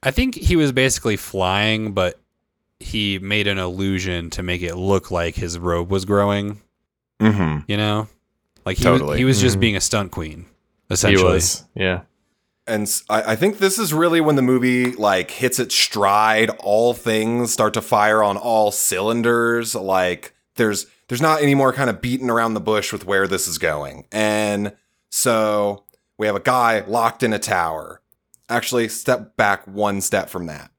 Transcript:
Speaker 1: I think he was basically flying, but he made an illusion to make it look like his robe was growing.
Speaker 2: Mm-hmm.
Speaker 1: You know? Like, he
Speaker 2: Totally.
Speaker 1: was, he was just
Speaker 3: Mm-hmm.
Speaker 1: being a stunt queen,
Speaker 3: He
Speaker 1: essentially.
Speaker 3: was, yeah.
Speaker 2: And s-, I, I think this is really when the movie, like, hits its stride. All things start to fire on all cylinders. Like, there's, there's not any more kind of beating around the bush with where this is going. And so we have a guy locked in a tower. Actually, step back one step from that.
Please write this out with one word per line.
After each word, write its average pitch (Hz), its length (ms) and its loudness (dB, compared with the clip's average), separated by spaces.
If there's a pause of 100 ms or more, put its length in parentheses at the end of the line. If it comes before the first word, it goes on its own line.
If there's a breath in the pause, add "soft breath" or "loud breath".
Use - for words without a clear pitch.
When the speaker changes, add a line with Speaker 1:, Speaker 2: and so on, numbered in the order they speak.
Speaker 1:
I 131 80 0
think 254 240 -2
he - 200 0
was 151 160 2
basically 127 460 0
flying, 101 760 -2
but 92 260 -2 (600)
he 104 380 -2
made 101 300 -2
an 98 100 0
illusion 92 760 -4
to 92 120 -8
make 90 180 -4
it 87 140 -6
look 95 340 0
like 85 240 -2
his 87 240 -6
robe 85 320 -2
was 95 160 -2
growing. 101 560 0 (580)
Speaker 2:
Mm-hmm. 95 480 2
Speaker 1:
You 101 100 -2
know? 107 300 -2 (580)
Like, 95 140 -4
he - 40 0
Speaker 2:
Totally. 80 280 2
Speaker 1:
was, 76 80 0
he 127 40 2
was 131 180 4
just 123 140 4
Speaker 3:
Mm-hmm. 98 60 0
Speaker 1:
being 113 160 2
a 92 40 -2
stunt 101 300 -2
queen, 80 340 -10 (440)
Speaker 3:
He - 40 -2
Speaker 1:
essentially. 95 300 4 (120)
Speaker 3:
was, 82 280 -2 (100)
yeah. 92 280 -2 (680)
Speaker 2:
And 110 160 -2
s-, - 260 -4
I, 110 220 0
I 110 60 2
think 190 220 0
this 190 200 0
is 180 140 -2
really 165 260 2
when 151 160 2
the 135 60 4
movie, 127 500 2
like, 101 400 0
hits - 260 -2
its 117 160 -2
stride. 107 760 2 (100)
All 113 340 2
things 113 600 -2
start 107 220 0
to 113 60 -2
fire 107 400 4
on 101 140 2
all 107 360 2
cylinders. 117 1000 0
Like, 92 600 -2 (220)
there's, 107 300 0 (220 soft breath)
there's 123 140 -4
not 156 200 4
any 143 140 4
more 135 160 4
kind 127 180 0
of 95 120 -4
beating 127 280 -2
around 117 260 0
the 107 40 -2
bush 104 320 -2
with 92 140 -10
where 98 200 2
this 92 220 -2
is 80 100 -6
going. 73 540 -4
And 104 600 0 (360)
so 107 760 0 (320)
we 107 100 0
have 104 80 0
a 101 60 -4
guy 117 460 2
locked 113 360 -2
in 113 100 2
a 104 60 -2
tower. 82 640 -4 (480)
Actually, 117 400 -2
step - 480 -4
back 101 280 0
one 101 360 -2
step 95 280 -2
from 87 180 -10
that. 76 320 -16